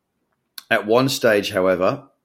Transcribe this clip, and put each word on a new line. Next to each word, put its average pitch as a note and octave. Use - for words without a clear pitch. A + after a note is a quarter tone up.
At G#2
one B2
stage, A2
however, F#2+